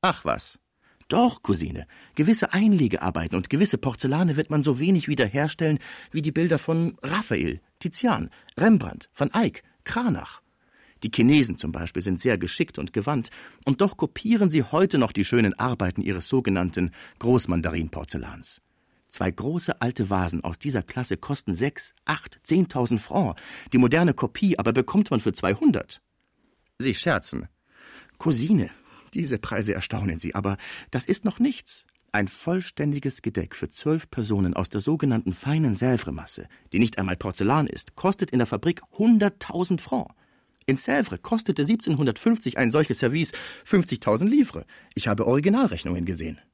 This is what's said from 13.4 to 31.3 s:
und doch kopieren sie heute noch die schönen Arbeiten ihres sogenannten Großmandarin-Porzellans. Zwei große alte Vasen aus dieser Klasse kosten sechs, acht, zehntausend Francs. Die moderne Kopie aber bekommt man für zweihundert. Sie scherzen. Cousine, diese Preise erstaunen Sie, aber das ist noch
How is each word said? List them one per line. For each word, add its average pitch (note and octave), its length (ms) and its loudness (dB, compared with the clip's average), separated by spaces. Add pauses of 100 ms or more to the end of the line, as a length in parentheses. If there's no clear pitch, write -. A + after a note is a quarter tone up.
und C3+ 160 2
doch G3 160 2
kopieren G#3 540 2
sie D3+ 140 2
heute E3+ 340 2
noch A#2 140 2
die G2+ 120 0
schönen A2 300 2
Arbeiten G#2 480 -2
ihres F#2 260 -4
sogenannten F2+ 640 0 (300)
Großmandarin-Porzellans. E2 1400 -2 (480)
Zwei - 220 -2
große C#3+ 500 -4
alte A#2 300 -2
Vasen F2+ 320 0
aus F2 160 -6
dieser B2+ 240 -4
Klasse A#2+ 340 -6
kosten - 380 -6
sechs, B2 400 -4 (100)
acht, - 380 -6
zehntausend B2+ 580 2
Francs. C3+ 400 -2 (320)
Die B2+ 60 6
moderne C#3+ 340 6
Kopie - 460 0
aber A2+ 140 2
bekommt C3+ 400 2
man B2 80 2
für G#2+ 120 0
zweihundert. G#2 720 0 (760)
Sie B2+ 160 0
scherzen. - 520 -2 (720)
Cousine, C#3+ 500 2 (460)
diese C3+ 240 -2
Preise G#2+ 360 -2
erstaunen F#2+ 440 -4
Sie, - 160 -8
aber G2 240 -2 (320)
das B2 140 -4
ist - 200 -2
noch G#3 140 -2